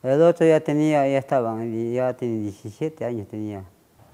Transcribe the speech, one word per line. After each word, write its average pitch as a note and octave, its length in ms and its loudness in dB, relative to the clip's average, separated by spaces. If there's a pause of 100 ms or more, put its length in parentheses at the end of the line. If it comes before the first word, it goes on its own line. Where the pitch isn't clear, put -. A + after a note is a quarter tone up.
El C3+ 180 2
otro E3 240 4
ya D#3+ 140 6
tenía, D3+ 480 2
ya C#3 100 0
estaban, A#2 760 -2
ya B2+ 200 -2
tenía A#2 280 -4
diecisiete G#2+ 640 -8
años A2+ 240 -8
tenía. G#2 340 -10 (500)